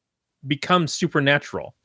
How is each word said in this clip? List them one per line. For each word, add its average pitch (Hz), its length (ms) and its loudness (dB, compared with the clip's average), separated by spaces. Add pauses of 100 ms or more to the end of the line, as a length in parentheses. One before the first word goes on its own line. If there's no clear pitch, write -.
(460)
become 160 400 0
supernatural. 143 880 0 (100)